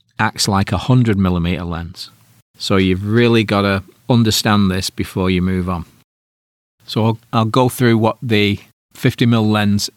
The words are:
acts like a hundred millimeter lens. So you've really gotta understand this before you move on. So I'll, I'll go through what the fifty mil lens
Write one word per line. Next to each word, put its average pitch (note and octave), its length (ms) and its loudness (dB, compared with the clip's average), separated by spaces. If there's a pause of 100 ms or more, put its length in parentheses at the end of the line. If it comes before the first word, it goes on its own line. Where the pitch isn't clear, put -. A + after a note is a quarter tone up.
(200)
acts - 280 -2
like G2 240 0
a F#2+ 60 0
hundred A2+ 400 2
millimeter F2+ 460 0
lens. E2+ 480 -10 (460)
So - 200 -2
you've F#2+ 300 0
really A#2 360 4
gotta G2+ 400 0 (240)
understand A2 640 2
this F#2 220 -4
before F#2+ 400 -4
you F2+ 100 0
move F#2 260 -2
on. E2+ 180 -8 (1000)
So A2 200 -2
I'll, A2+ 140 0 (140)
I'll A2+ 120 0
go B2+ 240 2
through A#2 280 2
what A2 240 0
the G#2 380 0 (340)
fifty - 320 -2
mil A2+ 240 2
lens G#2 480 0